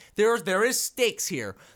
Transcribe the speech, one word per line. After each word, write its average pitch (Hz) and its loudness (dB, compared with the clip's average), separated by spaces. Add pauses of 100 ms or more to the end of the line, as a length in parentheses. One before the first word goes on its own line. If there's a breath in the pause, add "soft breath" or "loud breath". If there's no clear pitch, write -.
(160 loud breath)
There, 226 4
there 190 2
is 254 0
stakes - -2
here. 110 -6 (200 soft breath)